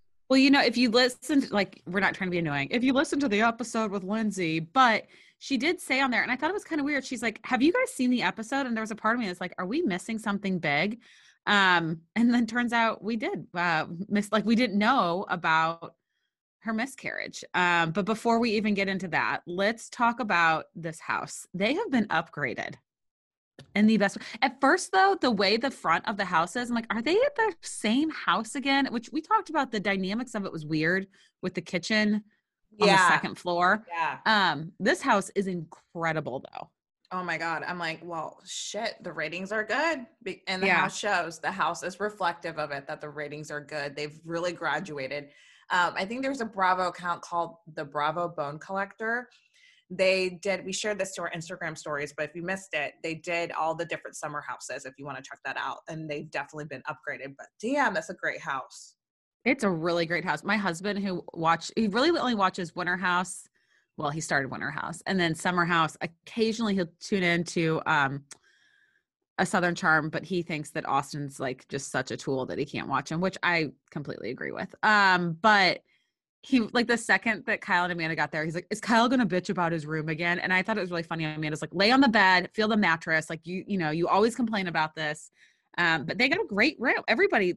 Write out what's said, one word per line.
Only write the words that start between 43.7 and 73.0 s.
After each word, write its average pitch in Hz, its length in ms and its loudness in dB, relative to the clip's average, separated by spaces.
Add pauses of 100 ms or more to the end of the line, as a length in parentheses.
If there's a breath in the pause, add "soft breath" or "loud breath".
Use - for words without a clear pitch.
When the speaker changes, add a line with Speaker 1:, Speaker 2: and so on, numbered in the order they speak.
Speaker 2:
They've 151 300 -8
really 170 280 -4
graduated. 147 800 -6 (400 soft breath)
Um, 175 260 2
I 190 100 -2
think 240 160 -6
there's 277 180 -4
a 226 60 -2
Bravo 185 420 2
account 175 340 -6
called 170 340 -4 (180)
the 156 100 -6
Bravo 156 440 -2
Bone 156 300 -6
Collector. 220 720 -6 (640 soft breath)
They 185 400 2 (120)
did, 190 220 -2
we 190 80 -8
shared 208 260 -4
this 190 160 -6
to 180 80 -8
our 170 80 -6
Instagram 165 480 -10
stories, 147 380 -6
but 151 120 -4
if - 60 -20
you 175 80 -10
missed 190 320 -6
it, 147 280 -4
they 165 120 -6
did 170 380 -4
all 160 240 -2
the 165 80 -4
different 156 320 -8
summer 147 240 -8
houses, 127 460 -12
if 135 120 -14
you 139 60 -14
wanna 135 180 -10
check 123 220 -18
that 135 120 -8
out. 131 320 -6
And 160 220 -10
they've 151 200 -8
definitely 151 340 -8
been 143 240 -12
upgraded, 139 500 -10
but - 80 -18 (140)
damn, 247 340 0
that's 180 160 -4
a 180 40 -10
great 151 260 -6
house. - 540 -10 (500)
Speaker 1:
It's 262 180 2
a 202 80 2
really 170 360 0
great 165 180 -2
house. 151 180 -2
My 208 140 0
husband, 196 480 -2
who 185 180 -2 (120)
watch-, 165 420 2
he 220 100 2
really 240 320 4
only 247 160 0
watches 185 400 0
Winter 180 220 -2
House. 180 500 -2 (500)
Well, 147 140 -2
he 156 100 -4
started 143 300 -2
Winter 113 200 -6
House - 360 -8
and 190 140 2
then 165 140 2
Summer 180 320 0
House. 165 340 2
Occasionally 220 760 -2
he'll 180 240 -2
tune 196 240 -2
in 175 220 2
to, 160 420 0
um, 139 380 0 (1120 soft breath)
A 190 60 2
Southern 175 300 2
Charm, 156 360 2
but - 140 -6
he 175 180 -4
thinks 151 280 -6
that - 180 -6
Austin's, 139 520 -4
like, 131 280 -6
just - 220 -8
such 131 220 -4
a 113 40 -4
tool 135 300 -4
that 82 120 -6
he 135 60 -2
can't 113 240 -8
watch 135 220 -4